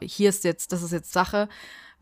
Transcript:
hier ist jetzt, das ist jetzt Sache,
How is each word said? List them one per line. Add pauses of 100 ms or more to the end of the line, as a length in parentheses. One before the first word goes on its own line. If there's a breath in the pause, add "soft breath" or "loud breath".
hier
ist
jetzt,
das
ist
jetzt
Sache, (540 loud breath)